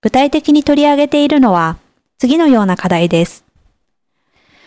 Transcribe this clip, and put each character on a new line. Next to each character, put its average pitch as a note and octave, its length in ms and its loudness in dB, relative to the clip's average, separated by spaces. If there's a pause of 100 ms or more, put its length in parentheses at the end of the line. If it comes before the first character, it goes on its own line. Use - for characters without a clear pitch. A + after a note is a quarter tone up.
具 A3 100 -4
体 C#4 180 0
的 D4+ 220 -2
に D4 120 2
取 D4 200 0
り D4 60 2
上 C#4+ 80 0
げ C#4+ 100 0
て D4 160 0
い D4 60 0
る D4 100 0
の A#3+ 140 2
は、 E3 240 -2 (400)
次 C4 200 0
の E4 120 2
よ A3+ 140 2
う - 20 0
な F#3 100 -2
課 F#3 140 -6
題 F3 180 0
で E3+ 160 0
す。 - 220 -10 (1200)